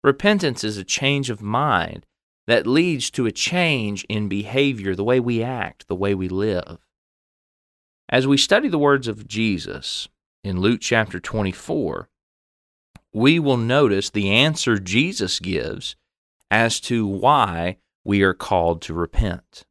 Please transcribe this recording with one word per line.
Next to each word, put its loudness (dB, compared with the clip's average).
Repentance 2
is -4
a -10
change -2
of -6
mind -2
that 2
leads 0
to -2
a 0
change -2
in -2
behavior, 0
the -4
way 2
we 0
act, -8
the -4
way 0
we -2
live. -2
As 2
we 4
study 2
the 0
words 2
of -10
Jesus -4
in -2
Luke 2
chapter 0
twenty-four, -6
we 4
will 2
notice 2
the 0
answer 2
Jesus -2
gives -6
as 2
to 0
why 2
we 2
are 4
called 0
to -10
repent. -4